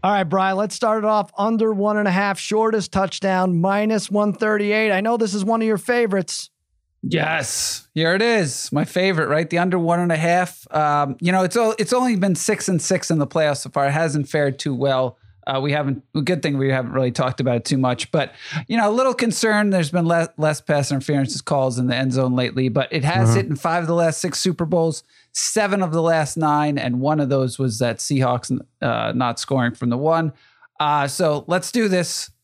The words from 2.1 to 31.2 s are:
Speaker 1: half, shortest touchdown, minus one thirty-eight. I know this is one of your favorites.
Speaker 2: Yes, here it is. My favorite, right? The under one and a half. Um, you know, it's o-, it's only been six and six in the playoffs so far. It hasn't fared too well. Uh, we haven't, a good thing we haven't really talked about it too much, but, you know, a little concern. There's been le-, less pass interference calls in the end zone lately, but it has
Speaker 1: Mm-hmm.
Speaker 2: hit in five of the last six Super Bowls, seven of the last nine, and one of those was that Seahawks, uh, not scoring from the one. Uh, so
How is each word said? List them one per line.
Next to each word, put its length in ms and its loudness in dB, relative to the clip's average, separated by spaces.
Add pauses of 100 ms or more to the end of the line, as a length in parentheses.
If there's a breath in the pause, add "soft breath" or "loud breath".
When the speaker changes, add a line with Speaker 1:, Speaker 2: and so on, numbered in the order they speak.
Speaker 1:
half, 260 0
shortest 540 0
touchdown, 680 0
minus 500 0
one 220 2
thirty-eight. 600 0
I 80 2
know 160 0
this 180 0
is 100 -2
one 160 0
of 60 0
your 120 2
favorites. 720 -2 (520)
Speaker 2:
Yes, 920 -4
here 200 2
it 80 2
is. 500 0
My 120 0
favorite, 440 0
right? 200 0
The 100 0
under 200 0
one 220 2
and 120 0
a 40 2
half. 580 0
Um, 460 2
you 120 0
know, 100 4
it's 140 0
o-, 220 2
it's 140 0
only 240 2
been 200 2
six 320 -2
and 120 2
six 300 -2
in 80 2
the 80 0
playoffs 320 0
so 120 -12
far. 180 0
It 40 0
hasn't 360 0
fared 300 0
too 160 -4
well. 440 0 (280 soft breath)
Uh, 120 -2
we 140 -2
haven't, 300 -2 (120)
a 60 -2
good 220 -2
thing 160 -2
we 120 0
haven't 220 -2
really 180 0
talked 300 -2
about 160 0
it 80 -2
too 140 0
much, 320 -2
but, 240 -2 (320 loud breath)
you 100 -2
know, 140 2
a 20 -2
little 220 0
concern. 560 0
There's 200 0
been 160 0
le-, 300 2
less 240 0
pass 300 0
interference 500 -2
calls 380 0
in 80 0
the 100 0
end 160 0
zone 240 2
lately, 320 0
but 240 0
it 100 -2
has 260 2
Speaker 1:
Mm-hmm. 80 4
Speaker 2:
hit 100 0
in 100 -4
five 260 0
of 40 -4
the 80 0
last 260 2
six 200 -4
Super 260 -2
Bowls, 380 0 (280 soft breath)
seven 500 0
of 100 -2
the 100 0
last 340 2
nine, 400 2
and 240 -2
one 180 2
of 120 0
those 280 0
was 200 -2
that 180 0
Seahawks, 640 0 (220)
uh, 320 0
not 260 -2
scoring 340 0
from 140 -4
the 80 0
one. 380 0 (440 soft breath)
Uh, 280 2
so 400 0